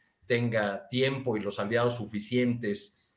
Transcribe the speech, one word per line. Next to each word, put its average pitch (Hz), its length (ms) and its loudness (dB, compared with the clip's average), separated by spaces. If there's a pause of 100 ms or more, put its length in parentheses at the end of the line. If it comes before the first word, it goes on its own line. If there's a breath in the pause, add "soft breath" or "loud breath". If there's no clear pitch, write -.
(260 loud breath)
tenga 113 640 0
tiempo 127 500 0
y - 20 0
los 101 200 -4
aliados 117 360 2
suficientes 117 1000 -2 (200)